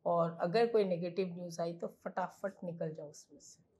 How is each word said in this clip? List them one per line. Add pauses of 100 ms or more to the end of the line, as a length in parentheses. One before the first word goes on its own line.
और
अगर
कोई
नेगेटिव
न्यूज़
आई
तो
फटाफट (100)
निकल
जाओ
उसमें
से।